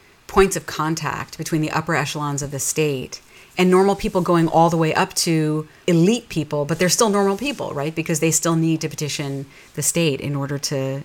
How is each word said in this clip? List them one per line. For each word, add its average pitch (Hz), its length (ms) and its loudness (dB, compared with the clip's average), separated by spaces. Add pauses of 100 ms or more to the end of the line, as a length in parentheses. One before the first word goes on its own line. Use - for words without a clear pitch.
(260)
points 196 300 2
of 160 100 -6
contact 156 720 -4
between 160 240 -2
the 156 100 -2
upper 160 240 -2
echelons 143 460 -4
of 143 100 -8
the 139 80 -8
state 143 600 -4 (360)
and 180 140 4
normal 190 240 6
people 196 260 -2
going 165 260 2
all 165 220 4
the 165 80 0
way 160 160 2
up 185 220 0
to 156 520 0 (200)
elite 180 420 4
people, 147 360 -4
but 160 140 -4
they're 180 100 2
still 220 200 2
normal 196 280 2
people, 220 360 -6
right? 143 220 -6
Because 165 240 -2
they 160 120 2
still 165 240 2
need 160 260 2
to 156 80 -4
petition 139 560 -6 (300)
the 151 60 -4
state 165 400 0
in 143 140 -4
order 139 240 -4
to, 135 460 -4